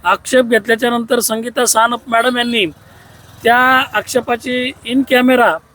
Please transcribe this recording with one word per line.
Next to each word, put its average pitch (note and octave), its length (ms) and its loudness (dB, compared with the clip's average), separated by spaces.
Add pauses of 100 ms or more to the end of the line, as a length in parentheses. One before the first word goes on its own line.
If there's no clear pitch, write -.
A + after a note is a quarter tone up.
आक्षेप A3 420 0
घेतल्याच्या A3+ 440 0
नंतर A#3+ 300 -2
संगीता A3+ 460 -4
सानप A#3 420 0
मॅडम B3 300 0
यांनी A#3+ 280 0 (800)
त्या A#3 140 4 (360)
आक्षेपाची B3 760 -4 (140)
in B3 160 -2 (100)
camera B3 460 2 (180)